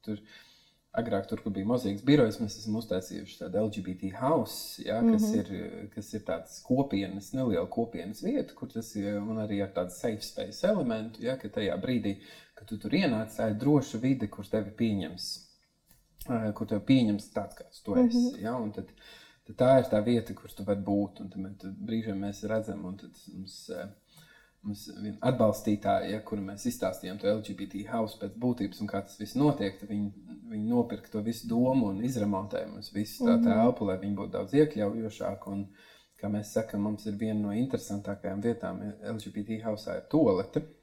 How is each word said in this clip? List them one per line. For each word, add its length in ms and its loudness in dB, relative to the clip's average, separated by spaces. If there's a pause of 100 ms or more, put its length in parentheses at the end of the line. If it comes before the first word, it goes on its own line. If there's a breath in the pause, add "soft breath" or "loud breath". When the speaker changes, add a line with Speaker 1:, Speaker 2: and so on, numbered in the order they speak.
Speaker 1:
tur, 160 -6 (760 loud breath)
agrāk 340 0
tur, 140 -4
kur 100 -2
bija 140 -2
mozaīkas 360 0
birojas, 380 6
mēs 180 -4
esam 160 -2
uztaisījuši 640 -4
tādu 180 -10
L 140 2
G 120 -6
B 120 -4
T 160 -6
house, 720 -2
jā, 160 -2 (140)
kas 100 6
Speaker 2:
Mhm. 160 2
Speaker 1:
ir, 560 -6
kas 200 -10
ir 60 -4
tāds 440 -6
kopienas, 720 0
neliela 340 0
kopienas 540 -6
vieta, 320 -2
kur 140 -12
tas 280 -8
ir, 240 -2
un 160 -4
arī 260 -2
ar 60 -2
tādu 240 -2
safe 300 -4
space 420 -8
elementu, 560 0
jā, 180 -2
ka 100 -10
tajā 320 0
brīdī, 380 0 (380 loud breath)
kad 100 -20
tu 120 -6
tur 120 -4
ienāc, 460 2
tā 140 2
ir 80 2
droša 420 4
vide, 280 2
kur 160 -10
tevi 280 0
pieņems, 720 -2 (840)
eh, 220 0
kur 140 -4
tevi 180 0
pieņems 480 4
tāds, 220 -4
kāds 300 -20
tu 100 -2
esi, 380 6
Speaker 2:
Mhm. 100 -10
Speaker 1:
jā, 200 -2
un 100 -4
tad, 140 -8 (600 loud breath)
tad 100 -14
tā 220 8
ir 120 6
tā 140 4
vieta, 300 2
kur 160 -16
tu 140 -10
vari 180 2
būt, 380 0
un 80 -10
tad 120 -10
mē-, 180 -8
tad 180 -10
brīžiem 420 -2
mēs 300 -6
redzam, 360 -2
un 120 -6
tad 140 -18 (240)
mums, 360 -14
eh, 160 -8 (760 soft breath)
mums 240 -8 (120)
viena 200 -8
atbalstītāja, 880 2
ja, 100 -2
kuru 220 -4
mēs 240 -6
izstāstījām 540 -4
to 80 0
L 120 2
G 140 -8
B 120 -8
T 180 -8
house 340 -2
pēc 180 -8
būtības 440 0
un 80 -4
kā 140 -2
tas 140 -16
viss 200 -6
notiek, 420 2
tad 100 -14
viņi, 240 -2 (380)
viņi 180 -2
nopirka 420 0
to 120 -4
visu 240 -4
domu 400 4
un 160 -2
izremontēja 640 0
mums 240 -14
visu 320 -2
tā 140 8
Speaker 2:
Mhm. 60 6
Speaker 1:
telpu, 420 6
lai 120 2
viņi 180 -2
būtu 160 -6
daudz 200 -4
iekļaujošāki, 920 2
un, 220 -6 (520 loud breath)
kā 80 -4
mēs 240 -2
sakam, 280 0
mums 260 -2
ir 80 -2
viena 260 0
no 100 0
interesantākajām 920 -4
vietām 400 -2 (200)
L 160 -6
G 120 -10
B 140 -6
T 160 -4
house-ā 360 -4
ir 140 -6
tualete. 520 4 (200)